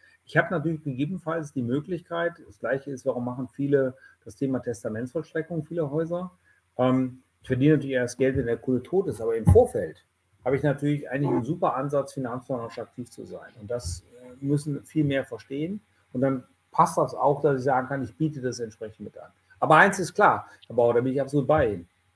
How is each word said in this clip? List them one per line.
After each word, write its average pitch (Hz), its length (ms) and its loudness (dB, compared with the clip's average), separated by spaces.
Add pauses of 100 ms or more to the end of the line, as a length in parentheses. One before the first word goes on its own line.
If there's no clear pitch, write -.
(240)
Ich - 120 -6
habe - 140 2
natürlich 160 320 -2
gegebenenfalls 156 720 -6
die 131 100 -4
Möglichkeit, 170 720 -4 (120)
das - 120 -20
Gleiche 135 320 -4
ist, 135 160 -10
warum 123 180 -2
machen 123 240 -6
viele 135 480 2 (280)
das - 120 -16
Thema 135 220 0
Testamentsvollstreckung, 127 1040 -6
viele 160 260 -4
Häuser. 170 420 -4 (440)
Ähm, 127 460 2 (180)
ich - 80 -12
verdiene 135 280 4
natürlich 135 180 -2
erst 123 240 -2
Geld, 131 180 2
wenn 131 80 0
der 117 140 -2
Kunde 127 240 0
tot 185 240 0
ist, 113 160 -6
aber 113 140 0
im 113 100 -4
Vorfeld 202 580 4 (400)
habe 131 100 2
ich 135 80 0
natürlich 143 460 0
eigentlich 135 220 -2
einen 120 140 2
super 151 320 -2
Ansatz, 139 360 -2
finanzplanerisch 123 680 -6
aktiv 117 320 -12
zu - 140 -16
sein. 92 340 -16
Und 104 120 -12
das, - 340 -6 (180)
äh, 131 220 -14
müssen 143 400 -2
viel 151 200 0
mehr 135 200 0
verstehen. 147 560 -8 (320)
Und 127 80 -4
dann 135 240 0 (280)
passt 170 260 4
das 147 160 2
auch, 143 260 2
dass 139 200 2
ich 123 40 -4
sagen 127 240 0
kann, 135 140 -4
ich 113 140 -8
biete 143 260 -2
das 120 180 -4
entsprechend 110 400 -12
mit 101 160 -14
an. - 140 -20 (300)
Aber 143 160 6
eins 190 220 6
ist 170 140 -4
klar, 135 340 4 (200)
Herr 113 100 -12
Bauer, 120 160 6
da 120 80 4
bin 131 120 0
ich 139 100 -2
absolut 135 240 0
bei 143 260 4
Ihnen. 87 160 -10 (280)